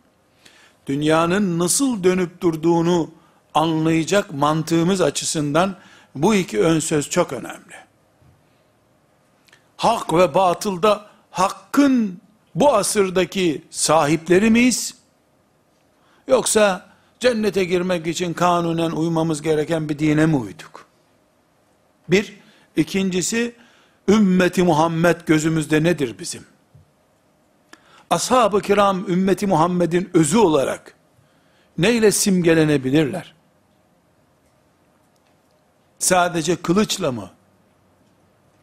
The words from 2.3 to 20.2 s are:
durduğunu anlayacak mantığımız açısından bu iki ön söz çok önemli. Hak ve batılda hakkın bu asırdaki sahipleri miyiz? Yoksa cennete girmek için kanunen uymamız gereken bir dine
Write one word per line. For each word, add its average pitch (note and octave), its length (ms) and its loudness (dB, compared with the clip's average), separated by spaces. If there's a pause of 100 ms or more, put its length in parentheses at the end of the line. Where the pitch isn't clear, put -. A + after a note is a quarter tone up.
durduğunu E3 680 0 (440)
anlayacak D#3+ 800 -2
mantığımız D#3+ 640 0
açısından D3+ 760 -2 (380)
bu F3+ 200 2
iki G#3 260 -2
ön E3 180 2
söz D3 320 -4
çok F3 220 -2
önemli. - 440 -14 (2000)
Hak G#3 380 -2
ve E3 200 4
batılda F#3 720 0 (240)
hakkın G#3+ 880 0 (340)
bu B3+ 200 4
asırdaki F#3 960 -2
sahipleri D#3+ 800 2
miyiz? A#3+ 440 0 (1300)
Yoksa G#3+ 580 0 (340)
cennete G#3+ 440 0
girmek F3+ 420 -2
için E3+ 260 -4
kanunen E3+ 580 0
uymamız D#3+ 520 -2
gereken D#3 460 -2
bir D3+ 100 -6
dine D3+ 280 0